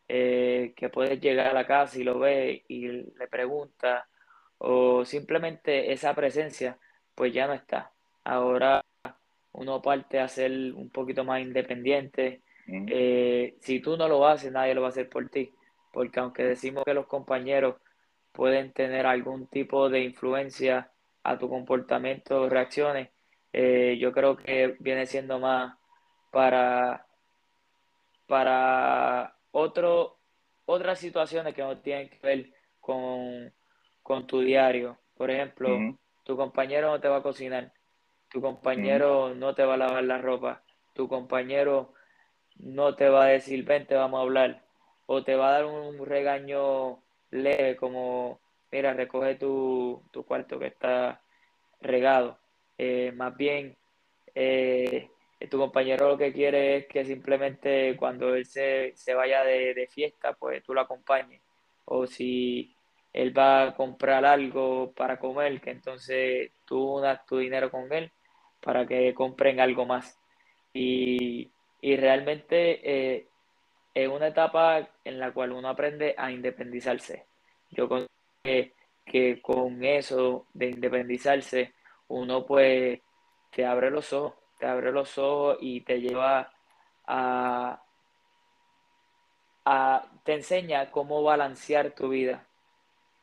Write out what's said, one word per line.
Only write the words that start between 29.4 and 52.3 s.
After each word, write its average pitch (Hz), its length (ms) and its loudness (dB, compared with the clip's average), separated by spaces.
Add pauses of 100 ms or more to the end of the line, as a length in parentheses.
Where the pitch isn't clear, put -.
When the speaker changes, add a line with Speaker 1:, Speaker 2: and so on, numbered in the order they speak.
Speaker 1:
otro, 170 640 0 (480)
otras 180 340 -2
situaciones 160 520 -4
que 139 100 -8
no 135 160 -6
tienen 139 300 -8
que - 140 -20
ver 135 280 -2 (280)
con, 127 760 -8 (520)
con 131 240 -4
tu 131 120 0
diario. 127 560 2 (200)
Por 131 160 -4
ejemplo, 131 440 -2
Speaker 2:
Ujú. 110 220 -4 (240)
Speaker 1:
tu 131 140 -6
compañero 135 540 0
no 143 100 -2
te 143 80 0
va 139 80 2
a 139 60 -2
cocinar, 131 500 -6 (580)
tu 127 100 -6
compañero 135 840 2
Speaker 2:
Ujú. 127 80 -6
Speaker 1:
no 131 220 -2
te 139 80 4
va 131 100 4
a 131 40 2
lavar 127 260 0
la 127 140 0
ropa, 127 440 -4 (320)
tu 127 140 -4
compañero 131 840 0 (680)
no 139 340 0
te 139 140 4
va 135 160 8
a 135 40 6
decir, 135 360 0
"Vente, 139 320 0
vamos 131 220 0
a 131 40 -2
hablar", 127 400 2 (440)
o 135 180 -2
te 135 100 0
va 131 140 4
a 139 60 6
dar 147 100 2
un 147 420 -10
regaño 139 960 -2 (280)
leve 135 440 0
como, 127 640 -6 (320)
"Mira, 135 240 0
recoge 131 400 -2
tu, 131 800 -2
tu 127 120 -12
cuarto 131 360 -6
que 135 60 -4
está 127 540 -2 (600)
regado". 127 580 2 (400)